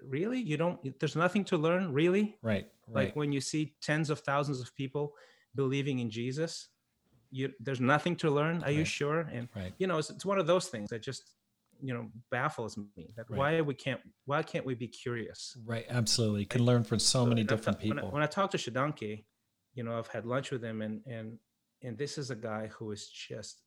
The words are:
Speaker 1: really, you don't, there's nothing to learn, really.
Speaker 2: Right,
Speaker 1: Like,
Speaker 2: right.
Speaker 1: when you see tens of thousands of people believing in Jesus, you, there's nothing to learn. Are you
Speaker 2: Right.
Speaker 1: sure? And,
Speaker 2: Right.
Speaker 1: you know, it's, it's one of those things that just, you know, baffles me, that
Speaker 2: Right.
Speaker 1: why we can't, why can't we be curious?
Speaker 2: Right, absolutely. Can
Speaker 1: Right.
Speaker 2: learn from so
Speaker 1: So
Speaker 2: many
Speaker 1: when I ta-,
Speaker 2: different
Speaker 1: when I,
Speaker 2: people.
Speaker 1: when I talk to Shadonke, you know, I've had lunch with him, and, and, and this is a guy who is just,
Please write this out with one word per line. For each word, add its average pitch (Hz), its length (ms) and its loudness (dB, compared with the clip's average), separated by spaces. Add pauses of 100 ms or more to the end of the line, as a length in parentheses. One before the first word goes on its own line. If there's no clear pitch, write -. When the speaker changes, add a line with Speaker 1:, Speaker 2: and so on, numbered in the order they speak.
Speaker 1:
really, 185 380 -2
you 151 160 0
don't, 160 420 -2
there's 156 180 -2
nothing 180 280 4
to 180 120 0
learn, 165 360 2
really. 180 500 4
Speaker 2:
Right, 104 240 2 (220)
Speaker 1:
Like, 131 200 2
Speaker 2:
right. - 80 -8
Speaker 1:
when 147 160 0
you 139 80 2
see 151 400 -2
tens 156 300 2
of 147 100 -2
thousands 143 400 0
of 123 140 -12
people 143 400 -4 (400)
believing 135 460 2
in 117 100 -2
Jesus, 131 580 -4 (640)
you, 135 300 -4
there's 127 200 -2
nothing 135 360 4
to 165 140 2
learn. 156 340 2
Are 139 60 2
you 147 80 4
Speaker 2:
Right. 160 80 4
Speaker 1:
sure? 147 340 0
And, 120 340 -6
Speaker 2:
Right. 95 240 -6
Speaker 1:
you 185 80 2
know, 170 120 2
it's, 156 120 -2
it's - 140 -12
one 196 140 2
of 175 80 4
those 175 220 4
things 104 220 -6
that 113 120 -6
just, 131 200 -8 (580)
you 131 140 -4
know, 117 160 -6 (200)
baffles 127 460 -2 (200)
me, 80 200 -16
that 117 140 -12
Speaker 2:
Right. 123 80 -4
Speaker 1:
why 151 220 4
we 147 140 0
can't, 127 260 -4 (240)
why 143 180 0
can't - 220 -4
we 131 100 -2
be 117 140 -6
curious? - 760 -8
Speaker 2:
Right, 117 240 -6
absolutely. 110 580 4
Can 120 160 2
Speaker 1:
Right. 117 40 6
Speaker 2:
learn 120 180 6
from 110 140 2
so - 220 4
Speaker 1:
So 123 60 6
Speaker 2:
many 117 160 4
Speaker 1:
when 104 40 2
I - 20 0
ta-, 131 80 4
Speaker 2:
different - 220 0
Speaker 1:
when 107 140 0
I, - 20 0
Speaker 2:
people. 131 160 -4
Speaker 1:
when 143 120 2
I 151 40 4
talk 196 260 0
to - 40 0
Shadonke, 117 680 -2 (500)
you 127 100 -6
know, 117 140 -4
I've 113 100 -6
had 110 180 -6
lunch 127 240 0
with 120 140 -4
him, 110 180 -4
and, 107 240 -6
and, 113 320 -10 (440)
and 120 160 -8
this 143 200 -6
is 131 120 -4
a 123 60 -6
guy 110 320 -4
who 107 220 -10
is 104 180 -8
just, - 580 -12